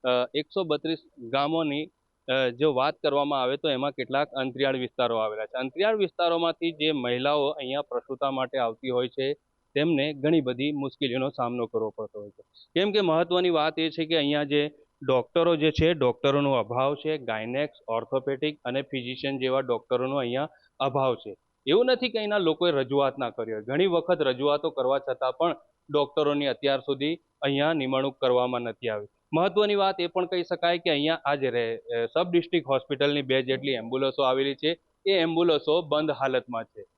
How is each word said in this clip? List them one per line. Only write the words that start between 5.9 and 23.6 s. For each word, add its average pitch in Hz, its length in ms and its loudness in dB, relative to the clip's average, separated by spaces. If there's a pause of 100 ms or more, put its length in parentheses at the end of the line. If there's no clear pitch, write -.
વિસ્તારોમાંથી 170 760 0
જે 151 200 -2
મહિલાઓ 139 580 0
અહીંયા 139 320 -4
પ્રસૂતા 135 500 -4
માટે 131 260 -4
આવતી 120 320 -2
હોય 127 180 0
છે, 135 260 -4 (400)
તેમને 147 400 2
ઘણી 147 280 2
બધી 127 300 -2
મુશ્કેલીઓનો 135 580 -2
સામનો 120 360 -4
કરવો 110 240 -4
પડતો 107 300 -12
હોય 101 100 -14
છે. - 120 -20 (340)
કેમ 196 160 2
કે 208 100 2
મહત્વની 175 480 2
વાત 156 300 2
એ 160 100 0
છે 160 160 -4
કે 165 120 0
અહીંયા 147 260 2
જે 147 280 0 (360)
ડૉક્ટરો 165 480 4
જે 151 160 4
છે, 160 220 4
ડૉક્ટરોનો 139 600 2
અભાવ 123 420 0
છે, 156 220 -4
ગાયનેક્સ, 123 600 -4 (100)
ઓર્થોપેડિક 135 800 -4
અને 131 160 -2
ફિઝિશિયન 131 560 -6
જેવા 131 220 0
ડૉક્ટરોનો 127 560 -2
અહીંયા 131 340 -2 (300)
અભાવ 131 360 0
છે. 104 200 -16 (320)
એવું 208 180 4
નથી 254 240 0
કે 214 80 -6
અહીંના 208 200 -2
લોકોએ 170 340 2
રજૂઆત 135 460 0
ના 123 120 -4
કરી 113 240 -6
હોય, 107 80 -6